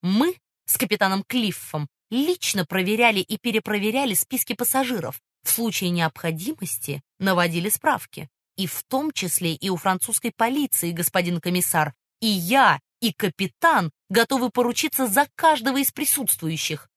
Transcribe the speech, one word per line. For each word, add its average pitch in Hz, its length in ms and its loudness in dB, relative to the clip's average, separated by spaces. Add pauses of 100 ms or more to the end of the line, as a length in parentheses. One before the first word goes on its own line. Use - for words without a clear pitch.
Мы 233 360 2 (280)
с - 120 0
капитаном 190 460 0
Клиффом 180 640 -4 (220)
лично 262 560 0
проверяли 208 540 2
и 208 180 -4
перепроверяли 214 760 -2
списки - 400 -4
пассажиров. 240 680 -2 (220)
В - 60 -6
случае 202 420 -2
необходимости 165 1080 -4 (180)
наводили 175 500 0
справки. - 580 -2 (300)
И 185 100 -2
в - 160 -8
том 285 280 -2
числе 170 420 -2
и 170 160 -4
у 185 80 0
французской 196 580 -2
полиции, 247 560 0
господин 175 480 0
комиссар. 170 540 0 (260)
И 226 80 0
я, 196 520 4 (200)
и 226 140 0
капитан 196 760 0 (180)
готовы 226 400 2
поручиться 247 580 0
за 254 280 4
каждого 269 420 2
из 277 140 0
присутствующих. 165 1040 -4